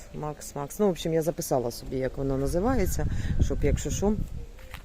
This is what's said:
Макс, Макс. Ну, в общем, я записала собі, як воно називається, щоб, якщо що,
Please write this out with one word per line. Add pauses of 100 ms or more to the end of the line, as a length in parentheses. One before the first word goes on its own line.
(140)
Макс,
Макс.
Ну,
в
общем,
я
записала
собі,
як
воно
називається, (340)
щоб,
якщо
що, (720)